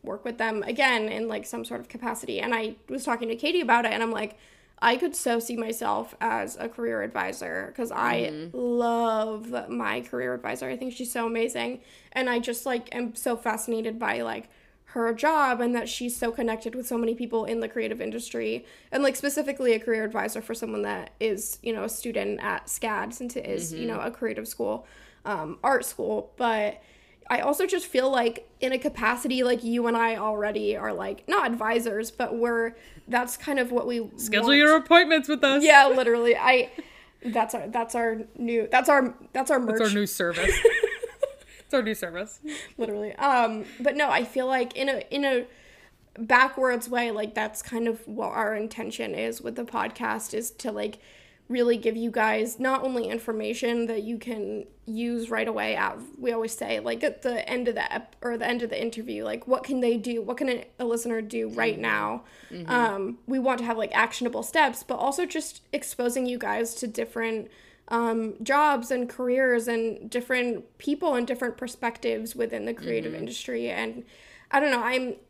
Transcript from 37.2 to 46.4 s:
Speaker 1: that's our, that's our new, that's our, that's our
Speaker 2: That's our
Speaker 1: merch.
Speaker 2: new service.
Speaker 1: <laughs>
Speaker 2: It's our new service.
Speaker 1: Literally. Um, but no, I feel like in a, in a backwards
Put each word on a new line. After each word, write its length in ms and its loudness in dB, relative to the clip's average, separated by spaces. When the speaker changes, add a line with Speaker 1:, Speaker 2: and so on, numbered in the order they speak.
Speaker 1:
that's 280 0
our, 140 -6
that's 300 -4
our 260 0
new, 340 0
that's 180 6
our, 240 6
that's 180 -2
our 80 6
Speaker 2:
That's 220 2
our 60 6
Speaker 1:
merch. 80 4
Speaker 2:
new 120 2
service. 500 0
Speaker 1:
<laughs> 80 0
Speaker 2:
It's 60 -4
our 100 4
new 120 -2
service. 460 -8
Speaker 1:
Literally. 380 -4
Um, 500 2
but 160 2
no, 140 2
I 140 4
feel 220 -2
like 300 0
in 140 0
a, 200 -2
in 140 0
a 220 2
backwards 720 4